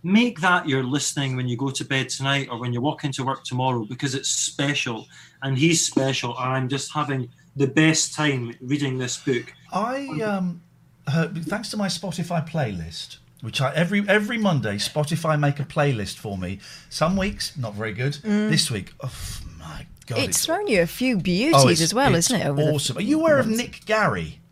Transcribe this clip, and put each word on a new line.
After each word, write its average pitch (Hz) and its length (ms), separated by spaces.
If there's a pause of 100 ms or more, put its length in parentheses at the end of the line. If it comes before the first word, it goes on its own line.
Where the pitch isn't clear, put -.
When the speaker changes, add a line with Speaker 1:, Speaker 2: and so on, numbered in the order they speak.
Speaker 1:
make 214 380
that 175 280
your 131 140
listening 135 540
when 127 120
you 120 80
go 135 140
to 135 140
bed 131 240
tonight 135 420
or 117 80
when 123 140
you 120 80
walk 147 240
into 139 200
work 131 200
tomorrow, 127 400
because 127 300
it's 139 140
special, 139 800 (360)
and 135 140
he's 160 280
special, 135 540
and 127 140
I'm 131 160
just 135 240
having 135 380 (260)
the 139 100
best 160 480
time 131 460
reading 131 380
this 123 180
book. 120 380 (180)
Speaker 2:
I, 247 340 (160)
um, 185 380 (460)
heard, 165 400
thanks - 240
to - 80
my 202 100
Spotify 175 580
playlist, 98 680 (240)
which 110 220
I, 135 120
every, 196 320
every 214 300
Monday, 139 400
Spotify 151 640
make 143 200
a 135 40
playlist 135 520
for 101 200
me. 92 240 (300)
Some 165 260
weeks, 196 400
not 117 180
very 107 200
good. 127 220
Speaker 3:
Mm. 214 340
Speaker 2:
This - 200
week, 101 220 (100)
oh, - 380 (180)
my - 280 (200)
God, 135 120
Speaker 3:
It's - 180
Speaker 2:
it's - 100
Speaker 3:
thrown 392 220
you 185 140
a 170 40
few 247 300
beauties 190 400
Speaker 2:
Oh, 135 120
it's, 165 120
Speaker 3:
as 165 140
well, 247 200
Speaker 2:
it's 170 160
Speaker 3:
isn't 233 120
it, - 40
over 143 160
the 156 80
Speaker 2:
awesome. 147 280
Are - 40
you 285 180
aware 311 180
of 233 80
Speaker 3:
months? 226 160
Speaker 2:
Nick - 240
Garry? 135 540 (120)